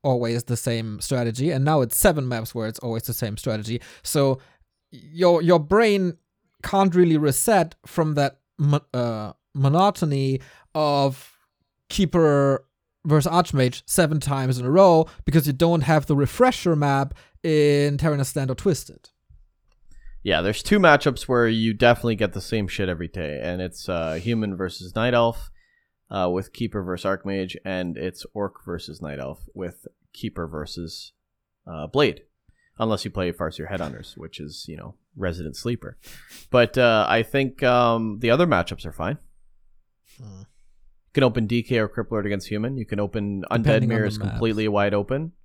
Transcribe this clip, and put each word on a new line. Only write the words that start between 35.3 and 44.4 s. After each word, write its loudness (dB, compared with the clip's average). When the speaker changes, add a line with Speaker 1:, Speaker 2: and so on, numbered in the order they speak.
Speaker 2:
sleeper. -8
But, 4
uh, 6
I 2
think, -2
um, 2
the 0
other 4
matchups -2
are -10
fine. -4
Speaker 1:
Hmm. -20
Speaker 2:
You -20
can 2
open 0
D -2
K -2
or 0
Cripplord -6
against -6
Human. -6
You -8
can -6
open -4
Undead 0
Speaker 1:
Depending 4
on -2
Speaker 2:
Mirror 0
Speaker 1:
the 0
Speaker 2:
is -6
Speaker 1:
maps. -6
Speaker 2:
completely -2